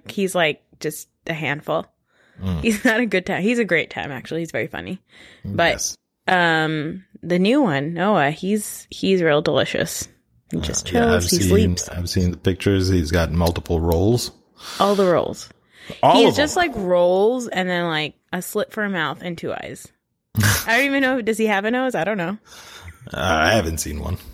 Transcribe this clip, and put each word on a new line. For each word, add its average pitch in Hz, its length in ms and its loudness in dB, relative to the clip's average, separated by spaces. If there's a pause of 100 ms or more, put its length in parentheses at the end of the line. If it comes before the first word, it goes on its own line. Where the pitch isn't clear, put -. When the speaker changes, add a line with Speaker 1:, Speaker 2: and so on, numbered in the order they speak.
Speaker 1:
he's, 190 260 -4
like, 160 280 0 (180)
just - 280 -8 (200)
a 165 40 -6
handful. 151 540 -4 (560)
Speaker 2:
Mm. 90 180 -2
Speaker 1:
He's 214 240 0
not 226 140 2
a 247 80 0
good 185 180 -2
time. 165 180 -4
He's 240 180 0
a 226 40 0
great 175 260 -2
time, 104 200 -10
actually. 160 300 -8
He's 165 100 -8
very 117 160 -4
funny. 92 340 -10 (440)
But, 165 300 0
Speaker 2:
Yes. - 220 -8 (300)
Speaker 1:
um, 160 800 0 (180)
the 175 160 0
new 240 240 4
one, 151 320 0
Noah, 175 360 2
he's, 202 600 -4
he's 190 320 2
real 151 200 4
delicious. - 680 -2 (420)
He 82 80 -6
Speaker 2:
Uh, - 20 -4
Speaker 1:
just - 320 -6
Speaker 2:
yeah, - 220 4
I've - 80 2
Speaker 1:
chills, 87 80 -4
he 92 80 2
Speaker 2:
seen, 92 100 2
Speaker 1:
sleeps. 90 400 4
Speaker 2:
I've 87 200 -6
seen 90 220 2
the 87 60 -6
pictures. 95 520 2
He's 87 220 2
got 82 200 2
multiple 85 500 0
roles. 87 520 2 (460)
Speaker 1:
All 202 160 4
the 190 120 2
roles. - 420 -2 (540)
Speaker 2:
All 165 180 8
Speaker 1:
He's 208 100 8
Speaker 2:
of - 60 -2
Speaker 1:
just, 302 180 0
Speaker 2:
them. 349 180 2
Speaker 1:
like, 226 40 -10
rolls 190 720 2
and 185 200 -2
then, 175 180 -2
like, 151 280 -2 (180)
a 185 100 -6
slit - 300 -4
for 214 120 -4
a 202 60 -4
mouth 160 320 -4
and 175 140 -8
two 147 160 -6
eyes. - 340 -12 (280)
Speaker 2:
<laughs> - 220 -12 (300)
Speaker 1:
I 226 100 2
don't 277 100 2
even 277 160 0
know. 262 180 0
Does 214 180 -2
he 220 80 2
have 202 180 0
a 220 60 0
nose? 254 240 -2
I 165 100 0
don't 202 140 -2
know. 185 200 -4 (760)
Speaker 2:
Uh, - 80 -8
I 85 340 2
haven't 82 240 0
seen 76 220 -8
one. 90 180 -6 (160)